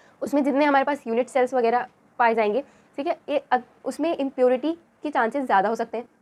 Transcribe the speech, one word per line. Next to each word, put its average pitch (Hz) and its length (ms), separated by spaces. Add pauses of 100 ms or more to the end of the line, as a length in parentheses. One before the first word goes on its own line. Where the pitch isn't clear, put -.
(220)
उसमें 277 220
जितने 277 200
हमारे 277 200
पास 285 220
unit 240 220
cells 254 260
वगैरह 240 320 (320)
पाए 233 160
जाएंगे, 220 280 (360)
ठीक 285 80
है, 339 100 (120)
ये 285 100 (120)
अग-, 247 140 (200)
उसमें 294 320
impurity 262 560 (320)
के 302 60
chances 262 340
ज़्यादा 233 240
हो 330 60
सकते 233 240
हैं, 240 100 (120)